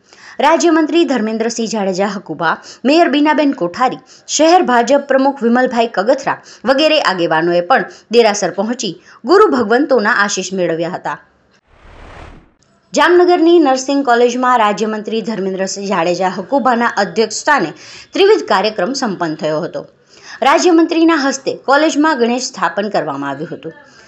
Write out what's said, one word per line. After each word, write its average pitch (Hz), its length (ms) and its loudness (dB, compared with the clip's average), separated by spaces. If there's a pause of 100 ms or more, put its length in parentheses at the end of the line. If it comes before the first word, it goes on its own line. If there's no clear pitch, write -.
(400)
રાજ્યમંત્રી 311 640 2
ધર્મેન્દ્રસિંહ 226 640 -4
જાડેજા 190 380 -2
હકુભા, 175 500 -4 (280)
મેયર 311 240 4
બીનાબેન 294 440 2
કોઠારી, 214 460 -2 (300)
શહેર 339 340 4
ભાજપ 240 380 2
પ્રમુખ 269 420 0
વિમલભાઈ 233 440 0
કગથરા 208 560 -2 (220)
વગેરે 285 360 2
આગેવાનોએ 170 600 0
પણ 196 240 0 (260)
દેરાસર 214 400 2
પહોંચી 208 500 -6 (240)
ગુરુ 370 240 4
ભગવંતોના 240 640 0
આશીષ 202 400 -2
મેળવ્યા 170 380 -2
હતા. 151 280 -8 (1800)
જામનગરની 349 640 4
નર્સિંગ 277 460 0
કોલેજમાં 247 540 2
રાજ્યમંત્રી 214 640 -2
ધર્મેન્દ્રસિંહ 190 640 -6
જાડેજા 180 420 -2
હકુભાના 226 580 -2
અધ્યક્ષસ્થાને 208 840 -2 (400)
ત્રિવિધ 392 320 2
કાર્યક્રમ 208 480 -2
સંપન્ન 175 420 -4
થયો 156 260 -4
હતો. 147 260 -10 (560)
રાજ્યમંત્રીના 330 720 2
હસ્તે 269 380 -4
કોલેજમાં 294 640 0
ગણેશ 240 240 0
સ્થાપન 202 460 -6
કરવામાં 147 420 -4
આવ્યું 139 200 -10
હતું. 151 220 -14 (360)